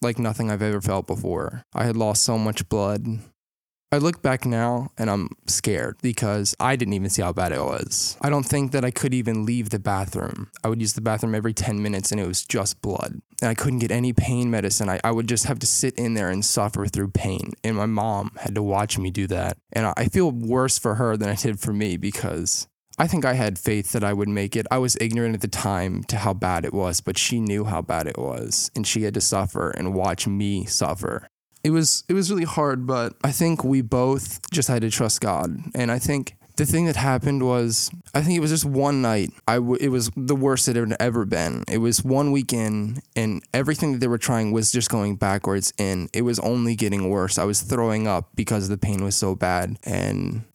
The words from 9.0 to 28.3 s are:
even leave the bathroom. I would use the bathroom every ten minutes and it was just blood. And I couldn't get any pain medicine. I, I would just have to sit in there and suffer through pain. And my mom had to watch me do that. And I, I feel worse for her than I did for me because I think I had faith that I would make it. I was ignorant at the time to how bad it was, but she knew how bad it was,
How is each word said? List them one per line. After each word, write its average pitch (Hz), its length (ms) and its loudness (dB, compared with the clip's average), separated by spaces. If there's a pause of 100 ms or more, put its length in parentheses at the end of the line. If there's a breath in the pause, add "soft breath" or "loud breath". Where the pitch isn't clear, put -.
even 110 320 0
leave 120 240 -2
the 107 80 0
bathroom. 98 720 -4 (120)
I 110 60 0
would 113 140 0
use 104 100 0
the 117 80 -8
bathroom 110 340 0
every 107 200 0
ten 104 280 -2
minutes 101 300 -2
and 107 80 0
it 92 60 0
was 92 180 -2
just - 380 -2
blood. - 400 -4 (180)
And 123 80 2
I 113 60 2
couldn't 127 240 0
get 113 120 0
any 120 220 0
pain 123 380 0
medicine. 101 400 0
I, 92 120 0
I 113 80 2
would 117 160 0
just 117 200 0
have 123 140 0
to 123 60 -2
sit - 280 0
in 117 180 -2
there 101 160 0
and 98 160 0
suffer 101 420 0
through 101 260 0
pain. - 420 -2 (100)
And 110 140 0
my 104 80 0
mom 104 500 0
had - 200 -4
to 104 60 0
watch 101 360 0
me 92 120 0
do 95 180 0
that. 90 280 -2 (160)
And 110 140 2
I, 92 100 0
I 113 120 2
feel 175 220 4
worse 127 480 2
for 107 180 0
her 113 200 2
than 104 140 0
I 101 40 0
did 104 240 0
for 110 140 -2
me 101 240 0
because 87 720 -4 (300)
I 160 80 2
think 160 180 0
I 131 80 2
had 107 260 0
faith 104 340 0
that 107 120 0
I 101 80 0
would 101 160 0
make 101 260 0
it. 110 160 -2
I 127 60 2
was 127 240 0
ignorant 113 340 0
at 98 60 -4
the 107 80 -2
time 95 600 -2
to 110 100 -2
how 98 160 0
bad 90 320 0
it - 80 -4
was, 92 260 0
but - 160 -4
she 120 240 0
knew 104 240 0
how 92 160 -2
bad 82 260 -2
it - 120 -6
was, 60 580 -4